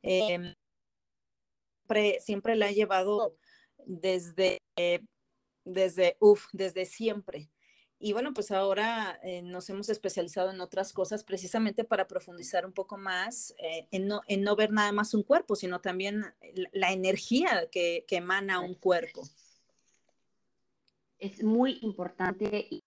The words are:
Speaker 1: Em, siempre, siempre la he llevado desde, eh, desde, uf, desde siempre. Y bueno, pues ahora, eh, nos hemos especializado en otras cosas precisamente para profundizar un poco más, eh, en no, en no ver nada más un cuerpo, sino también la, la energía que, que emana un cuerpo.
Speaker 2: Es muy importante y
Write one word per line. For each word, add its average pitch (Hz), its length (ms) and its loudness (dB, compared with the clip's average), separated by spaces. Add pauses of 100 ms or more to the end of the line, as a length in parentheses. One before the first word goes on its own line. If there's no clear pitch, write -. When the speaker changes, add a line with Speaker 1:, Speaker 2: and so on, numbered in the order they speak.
Speaker 1:
Em, 180 520 0 (1300)
siempre, 208 340 2
siempre 214 340 -2
la 208 140 4
he 208 40 -2
llevado 196 640 2 (480)
desde, 180 760 0 (180)
eh, 175 240 2 (640)
desde, 185 540 2
uf, 208 340 8
desde 185 320 -4
siempre. 196 640 -6 (520)
Y 208 120 -2
bueno, 262 200 -2
pues 208 180 -4
ahora, 196 720 0
eh, 180 180 -8
nos 180 280 -10
hemos 202 200 -8
especializado 190 600 -2
en 185 100 -10
otras 185 320 -6
cosas 208 320 -4
precisamente 202 580 -2
para 190 240 0
profundizar 175 580 -4
un 190 60 -12
poco 196 260 -6
más, 190 600 -4
eh, 160 320 -8
en 196 160 -2
no, 208 200 -2
en 196 160 0
no 208 120 4
ver 208 160 4
nada 208 220 2
más 208 200 0
un 208 100 2
cuerpo, 285 340 4
sino 180 240 -6
también 196 400 -4 (320)
la, 185 180 -6
la 185 220 0
energía 196 760 2
que, 170 380 0
que 185 100 0
emana 185 440 0
un 180 140 -8
cuerpo. - 480 0 (1900)
Speaker 2:
Es 196 260 -8
muy 240 380 2
importante 196 880 -4
y - 180 -10